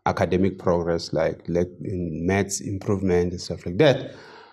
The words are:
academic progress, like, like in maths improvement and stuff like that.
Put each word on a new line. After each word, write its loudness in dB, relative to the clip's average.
academic 0
progress, 0
like, 0
like 0
in -4
maths 0
improvement 0
and -8
stuff -10
like -6
that. 6